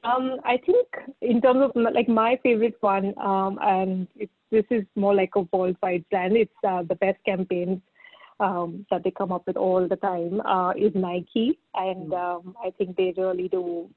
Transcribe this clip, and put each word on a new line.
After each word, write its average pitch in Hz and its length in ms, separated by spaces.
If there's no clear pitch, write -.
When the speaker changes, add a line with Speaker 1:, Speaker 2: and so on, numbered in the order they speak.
Speaker 1:
Um, 262 420
I 247 120
think 494 220
in 233 200
terms 254 220
of, 269 140
like, 233 320
my 233 340
favorite 226 380
one, 196 380
um, 190 440
and 190 540
it, 214 140
this 220 200
is 220 140
more 202 180
like 190 220
a 190 160
worldwide 185 580
brand, 185 260
it's, 226 160
uh, 185 160
the 170 140
best 196 280
campaigns, 185 560
um, 180 500
that 180 140
they 185 80
come 185 180
up 180 160
with 185 100
all 185 300
the 185 100
time, 185 480
uh, 180 320
is 208 200
Nike. 190 640
And, 185 340
Speaker 2:
Hmm. 170 60
Speaker 1:
um, 180 480
I 185 100
think 185 240
they 180 200
really 185 320
do 175 480